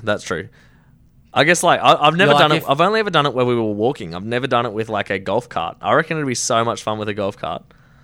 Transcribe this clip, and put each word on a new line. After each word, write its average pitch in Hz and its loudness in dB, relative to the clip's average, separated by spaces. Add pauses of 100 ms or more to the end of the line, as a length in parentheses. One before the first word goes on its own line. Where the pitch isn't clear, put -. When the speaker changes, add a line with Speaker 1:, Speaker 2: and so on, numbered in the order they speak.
Speaker 1:
That's 104 -2
true. 87 -6 (840)
I 135 4
guess, 165 2
like, 147 4
I, 135 6
I've 151 4
never 180 4
Speaker 2:
You're 143 6
Speaker 1:
done 151 6
Speaker 2:
like, 160 2
Speaker 1:
it. - -10
Speaker 2:
if - 0
Speaker 1:
I've 143 2
only 208 2
ever 202 -2
done 147 2
it 131 -2
where 127 0
we 123 2
were 117 0
walking. 107 -2
I've 92 -10
never 120 -4
done 123 0
it 107 -6
with, 110 -6
like, 101 -4
a 98 -2
golf 98 -4
cart. - -6
I 101 0
reckon 160 0
it'd 147 -4
be 123 -4
so 117 0
much 113 -4
fun 107 -4
with 107 -8
a 104 -4
golf 101 -6
cart, 80 -10 (420)